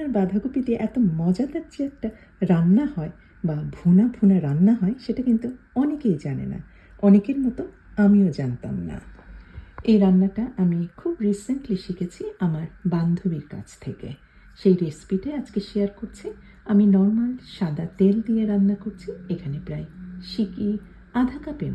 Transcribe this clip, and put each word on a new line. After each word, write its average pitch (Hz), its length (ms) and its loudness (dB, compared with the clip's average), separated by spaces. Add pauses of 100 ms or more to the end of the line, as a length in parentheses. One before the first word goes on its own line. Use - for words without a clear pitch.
আর 294 140 -4
বাঁধাকপি 196 480 -2
দিয়ে 233 120 -2 (100)
এত - 80 -10 (240)
মজাদার 240 540 -2
যে - 80 -10 (100)
একটা - 180 -8 (420)
রান্না 180 340 4 (100)
হয় 156 180 -6 (340)
বা 151 100 -2 (180)
ভুনা 180 300 6 (100)
ভুনা 196 220 4 (100)
রান্না 170 340 4
হয়, 190 220 0
সেটা 247 260 -4
কিন্তু 226 180 0 (340)
অনেকেই 285 440 0
জানে 131 280 -6
না। - 60 -10 (480)
অনেকের 208 380 6
মতো 240 180 -4 (420)
আমিও 202 240 6 (100)
জানতাম 127 360 -6 (140)
না। - 80 -10 (960)
এই 214 120 8
রান্নাটা 190 400 4 (180)
আমি 175 180 2 (200)
খুব 339 140 -4 (140)
রিসেন্টলি 208 580 -4
শিখেছি - 360 -8 (240)
আমার 160 200 -2 (280)
বান্ধবীর 170 600 -2
কাছ - 140 -14 (180)
থেকে। - 240 -12 (500)
সেই 190 240 4
রেসিপিটাই 190 580 -6
আজকে - 180 -8 (100)
শেয়ার 202 300 -2
করছি। - 280 -14 (440)
আমি 208 120 6 (120)
নরমাল 220 360 2 (260)
সাদা 165 280 -4 (140)
তেল 196 160 4 (120)
দিয়ে 226 240 0
রান্না 202 320 2
করছি। - 260 -12 (240)
এখানে 147 240 -8 (100)
প্রায় 156 180 -8 (440)
সিকি 208 400 -4 (520)
আধা 254 240 -2
কাপের 156 300 -8